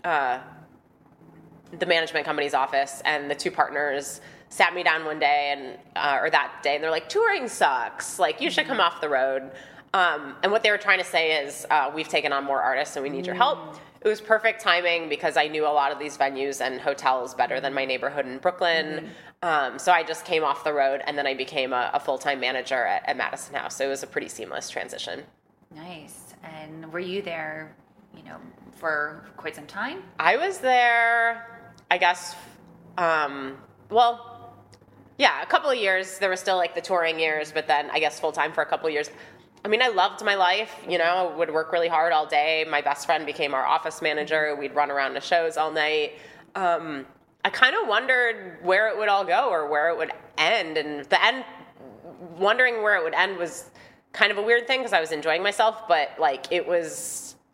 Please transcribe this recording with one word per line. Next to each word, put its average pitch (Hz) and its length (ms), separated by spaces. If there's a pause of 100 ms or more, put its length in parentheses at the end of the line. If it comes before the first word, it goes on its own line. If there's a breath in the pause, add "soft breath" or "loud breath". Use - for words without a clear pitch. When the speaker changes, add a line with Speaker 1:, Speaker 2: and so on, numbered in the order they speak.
Speaker 1:
uh, 139 340 (1400)
the 175 80
management 165 380
company's 147 300
office, 139 500
and 143 260
the 147 40
two 175 160
partners 143 680 (280 loud breath)
sat 175 260
me 180 80
down 160 220
one 156 140
day, 143 380
and, 131 220 (180)
uh, 139 260
or 151 80
that 143 220 (100)
day, 143 140
and 151 80
they're 165 60
like, 165 180
"Touring 403 400
sucks. 131 680
Like, 160 220
you 262 100
should - 160
come 247 120
Speaker 2:
Mm-hmm. 180 80
Speaker 1:
off - 140
the 156 80
road." 135 420 (420 loud breath)
Um, 151 500
and 196 100
what 220 100
they 214 80
were 202 80
trying 196 200
to 180 60
say 160 400
is, 143 260
uh, 147 240
"We've 156 140
taken 147 240
on 139 120
more 139 180
artists, 135 340
and 139 60
we 139 80
need 139 160
your 180 80
help." 254 240
Speaker 2:
Mm. - 200 (240 loud breath)
Speaker 1:
It 214 60
was 214 120
perfect 220 420
timing 170 460
because 151 280
I 156 120
knew 151 180
a - 60
lot 143 180
of 143 80
these 147 180
venues 139 480
and 127 160
hotels 131 540
better 127 260
than 139 140
my 135 100
neighborhood 131 420
in 127 120
Brooklyn. 170 480
Speaker 2:
Mm-hmm. 156 200 (680 loud breath)
Speaker 1:
Um, 135 40
so - 140
I 170 120
just 160 200
came 160 200
off 143 200
the 151 80
road, 139 340
and 147 120
then 139 80
I 135 80
became 131 380
a, 123 220
a - 60
full-time 139 400
manager 127 440
at, 95 240
at 135 80
Madison - 380
House. - 220
So 135 80
it 135 40
was 269 140
a - 40
pretty - 220
seamless - 420
transition. - 540 (500)
Speaker 2:
Nice. 156 600 (100)
And 160 480
were 175 80
you 190 220
there, 156 520 (420)
you 156 60
know, 151 140 (400)
for 156 480 (120)
quite 156 200
some 147 100
time? 269 360 (180)
Speaker 1:
I 180 160
was 370 220
there, 233 1120 (180)
I 180 80
guess, 180 380 (640)
um, 139 600 (320)
well, 233 640 (640)
yeah, 165 240
a - 40
couple 311 240
of 247 80
years. 190 400
There 196 100
were 185 80
still, 185 200
like, 175 180
the 170 60
touring 165 380
years, 156 320
but 156 160
then 147 240
I 156 80
guess 151 220
full-time 156 320
for 156 100
a 147 40
couple - 200
of 156 60
years. 147 180 (540 loud breath)
I 208 40
mean, 220 140
I 254 60
loved 196 360
my 202 120
life, 190 360 (160)
you 175 100
know, 175 400
would 160 140
work 160 200
really 170 160
hard 165 240
all 156 140
day. 156 420
My 147 120
best 139 260
friend 156 200
became 143 260
our 131 140
office 160 340
manager. 151 540
We'd 139 200
run 143 180
around 135 220
to 139 60
shows 165 360
all 156 160
night. 151 460 (360 loud breath)
Um, 160 500 (400)
I 196 60
kinda 269 360
wondered 226 760
where 190 260
it 190 80
would 208 120
all 196 160
go 208 260
or 156 160
where 151 220
it 170 100
would 160 140 (260)
end. 165 400
And 147 280
the 185 180
end, 247 200 (920)
wondering 226 440
where 208 140
it 170 60
would 160 120
end 185 240
was 165 320 (420 loud breath)
kind 208 200
of 196 60
a 202 40
weird 233 240
thing 262 160
'cause 233 100
I 175 80
was 160 120
enjoying 160 300
myself, 220 460
but, 156 300
like, 139 320
it 170 160
was - 680 (200)